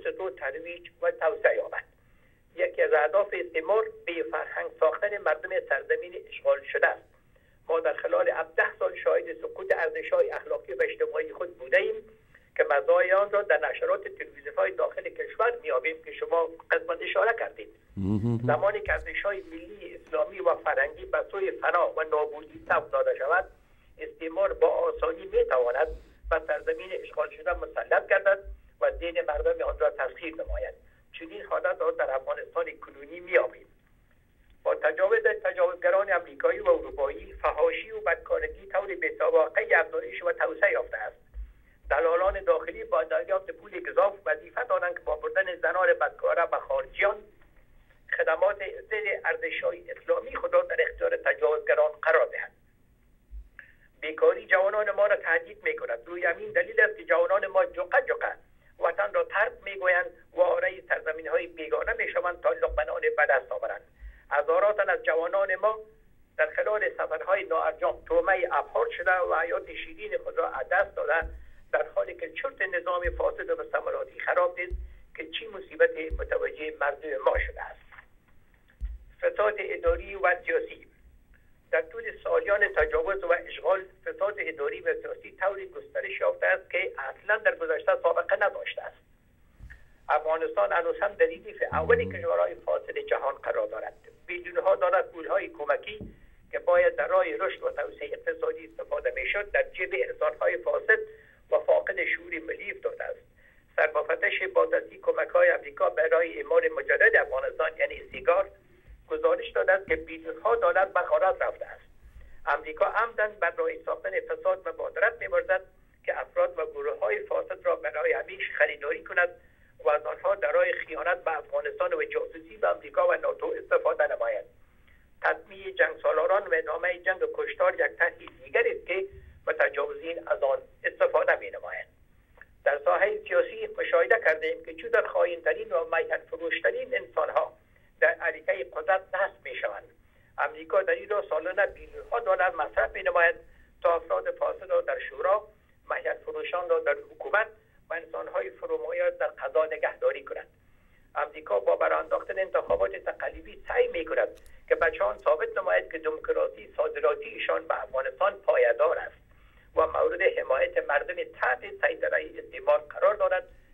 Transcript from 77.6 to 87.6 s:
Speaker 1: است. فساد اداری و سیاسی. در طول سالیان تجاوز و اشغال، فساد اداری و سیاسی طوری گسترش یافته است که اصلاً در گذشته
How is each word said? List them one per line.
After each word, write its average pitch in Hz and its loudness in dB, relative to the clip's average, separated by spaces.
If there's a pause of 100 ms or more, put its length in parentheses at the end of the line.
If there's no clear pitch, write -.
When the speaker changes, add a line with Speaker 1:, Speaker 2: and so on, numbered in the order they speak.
Speaker 1:
است. - -14 (1400)
فساد 208 2
اداری 170 -2
و 180 2 (100)
سیاسی. - -4 (840)
در 214 2
طول 226 -8 (200)
سالیان 196 2
تجاوز 160 0
و 170 4 (120)
اشغال، 185 0 (240)
فساد 190 -4
اداری 156 -4
و 165 0
سیاسی - -12
طوری 196 -2
گسترش - -8
یافته 180 0
است 185 0
که 180 -2
اصلاً - -2
در 190 2
گذشته 160 0 (120)